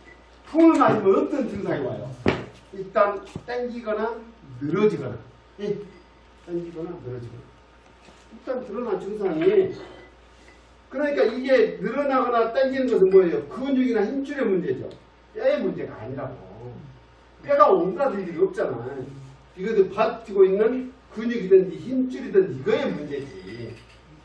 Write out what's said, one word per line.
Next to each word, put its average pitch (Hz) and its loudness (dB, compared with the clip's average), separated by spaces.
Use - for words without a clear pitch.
통을 311 6
맞으면 220 4
어떤 247 -2
증상이 180 -4
와요? 107 -8
일단 196 0
땡기거나 226 -6
늘어지거나. 151 0
예. 208 -4
땡기거나 170 -8
늘어지거나. 123 -12
일단 226 -8
드러난 214 -4
증상이, 208 2
그러니까 285 0
이게 254 2
늘어나거나 247 0
당기는 262 0
것은 190 4
뭐예요? 175 4
근육이나 254 0
힘줄의 277 -4
문제죠. 185 -2
뼈의 254 0
문제가 170 -6
아니라고. 123 -12
뼈가 285 6
오그라들 196 0
일이 160 -8
없잖아. - -2
이것도 202 2
버티고 202 2
있는 220 2
근육이든지 190 2
힘줄이든지 202 0
이거의 226 0
문제지. 127 -10